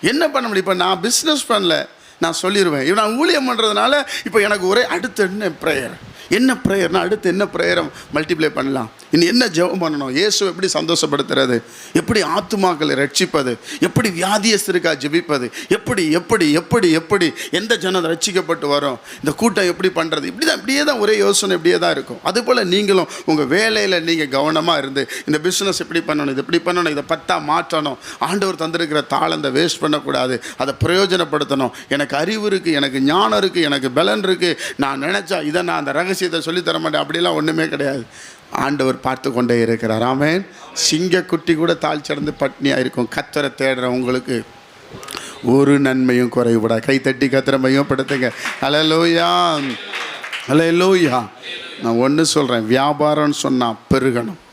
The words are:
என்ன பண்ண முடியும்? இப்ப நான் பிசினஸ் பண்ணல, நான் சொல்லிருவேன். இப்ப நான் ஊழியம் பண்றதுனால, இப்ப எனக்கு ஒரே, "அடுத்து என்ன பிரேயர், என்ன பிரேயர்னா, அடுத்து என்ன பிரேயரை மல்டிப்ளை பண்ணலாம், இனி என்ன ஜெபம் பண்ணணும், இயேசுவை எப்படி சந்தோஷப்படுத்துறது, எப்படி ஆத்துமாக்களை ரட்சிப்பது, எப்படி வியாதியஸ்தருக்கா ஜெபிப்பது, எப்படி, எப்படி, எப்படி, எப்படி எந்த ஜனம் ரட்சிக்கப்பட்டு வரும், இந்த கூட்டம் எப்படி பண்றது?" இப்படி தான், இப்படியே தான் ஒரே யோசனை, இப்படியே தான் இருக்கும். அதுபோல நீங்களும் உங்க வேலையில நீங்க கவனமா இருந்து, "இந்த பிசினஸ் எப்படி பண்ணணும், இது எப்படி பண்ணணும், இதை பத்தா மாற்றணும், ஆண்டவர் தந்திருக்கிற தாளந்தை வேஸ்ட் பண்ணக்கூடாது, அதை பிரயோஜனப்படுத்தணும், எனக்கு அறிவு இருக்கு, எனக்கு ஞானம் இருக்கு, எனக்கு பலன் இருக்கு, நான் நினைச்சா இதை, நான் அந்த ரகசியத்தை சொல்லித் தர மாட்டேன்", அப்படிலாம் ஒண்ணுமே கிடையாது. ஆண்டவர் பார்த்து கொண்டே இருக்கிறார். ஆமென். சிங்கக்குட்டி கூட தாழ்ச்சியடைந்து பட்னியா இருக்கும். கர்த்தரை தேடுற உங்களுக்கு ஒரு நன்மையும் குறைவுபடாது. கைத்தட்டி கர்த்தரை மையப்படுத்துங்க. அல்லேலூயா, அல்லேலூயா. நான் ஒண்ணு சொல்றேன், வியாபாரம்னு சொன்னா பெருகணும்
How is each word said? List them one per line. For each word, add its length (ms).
என்ன 280
பண்ண 200
முடியும்? 200
இப்ப 160
நான் 160
பிசினஸ் 520
பண்ணல, 340
நான் 220
சொல்லிருவேன். 440
இப்ப 160
நான் 140
ஊழியம் 340
பண்றதுனால, 560
இப்ப 160
எனக்கு 260
ஒரே, 200
"அடுத்து 380
என்ன 240
பிரேயர், 420
என்ன 260
பிரேயர்னா, 440
அடுத்து 300
என்ன 160
பிரேயரை 460
மல்டிப்ளை 340
பண்ணலாம், 420
இனி 160
என்ன 200
ஜெபம் 340
பண்ணணும், 300
இயேசுவை 440
எப்படி 180
சந்தோஷப்படுத்துறது, 920
எப்படி 300
ஆத்துமாக்களை 720
ரட்சிப்பது, 640
எப்படி 280
வியாதியஸ்தருக்கா 840
ஜெபிப்பது, 560
எப்படி, 420
எப்படி, 420
எப்படி, 380
எப்படி 420
எந்த 260
ஜனம் 280
ரட்சிக்கப்பட்டு 640
வரும், 300
இந்த 200
கூட்டம் 300
எப்படி 220
பண்றது?" 360
இப்படி 220
தான், 80
இப்படியே 300
தான் 140
ஒரே 180
யோசனை, 400
இப்படியே 240
தான் 100
இருக்கும். 320
அதுபோல 420
நீங்களும் 440
உங்க 180
வேலையில 440
நீங்க 380
கவனமா 400
இருந்து, 300
"இந்த 120
பிசினஸ் 420
எப்படி 200
பண்ணணும், 300
இது 180
எப்படி 100
பண்ணணும், 320
இதை 180
பத்தா 240
மாற்றணும், 640
ஆண்டவர் 360
தந்திருக்கிற 560
தாளந்தை 400
வேஸ்ட் 300
பண்ணக்கூடாது, 640
அதை 180
பிரயோஜனப்படுத்தணும், 840
எனக்கு 280
அறிவு 300
இருக்கு, 260
எனக்கு 280
ஞானம் 380
இருக்கு, 220
எனக்கு 300
பலன் 320
இருக்கு, 360
நான் 260
நினைச்சா 420
இதை, 180
நான் 160
அந்த 140
ரகசியத்தை 480
சொல்லித் 240
தர 140
மாட்டேன்", 220
அப்படிலாம் 340
ஒண்ணுமே 340
கிடையாது. 360
ஆண்டவர் 500
பார்த்து 320
கொண்டே 280
இருக்கிறார். 420
ஆமென். 440
சிங்கக்குட்டி 680
கூட 160
தாழ்ச்சியடைந்து 680
பட்னியா 380
இருக்கும். 360
கர்த்தரை 420
தேடுற 280
உங்களுக்கு 600
ஒரு 360
நன்மையும் 540
குறைவுபடாது. 500
கைத்தட்டி 460
கர்த்தரை 300
மையப்படுத்துங்க. 720
அல்லேலூயா, 1000
அல்லேலூயா. 800
நான் 140
ஒண்ணு 260
சொல்றேன், 480
வியாபாரம்னு 600
சொன்னா 440
பெருகணும் 440